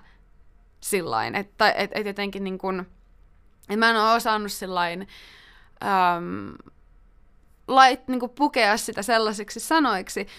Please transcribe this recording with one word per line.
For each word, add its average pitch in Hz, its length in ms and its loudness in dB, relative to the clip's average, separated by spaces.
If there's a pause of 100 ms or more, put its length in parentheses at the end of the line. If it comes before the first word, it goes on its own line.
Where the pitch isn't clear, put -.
(800)
sillain, 117 540 -2
et, - 220 -8
tai 208 180 4
et, 202 180 -2
et 208 120 -4
jotenkin 202 380 -6
niinku, 190 240 -6 (1000)
et 208 100 -2
mä 226 100 6
en 226 80 2
oo 220 160 4
osannut 220 380 0
sillain, 185 560 -4 (760)
äm, 175 720 0 (1120)
lait-, 262 400 6
niinku 247 200 -4
pukea 233 500 2
sitä 220 240 -8
sellaisiksi 220 580 -2
sanoiksi, 220 680 0 (120)